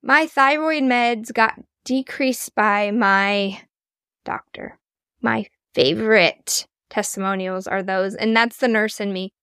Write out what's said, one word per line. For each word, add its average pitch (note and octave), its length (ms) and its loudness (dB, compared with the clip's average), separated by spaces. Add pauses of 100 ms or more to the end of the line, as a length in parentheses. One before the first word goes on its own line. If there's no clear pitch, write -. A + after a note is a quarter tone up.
My C#4+ 240 4
thyroid D4+ 580 2
meds A#3+ 480 0
got A3+ 280 0 (260)
decreased C4 680 -2
by G#3 360 0
my G3 720 0 (640)
doctor. - 520 -10 (440)
My A3+ 260 -2 (260)
favorite F#3+ 920 2 (220)
testimonials F#3+ 760 -4
are G3 140 -4
those, F#3+ 340 -2
and A3 200 0
that's A#3 220 2
the B3+ 100 0
nurse G#3+ 320 0
in G3+ 140 -4
me. F#3+ 180 -8 (120)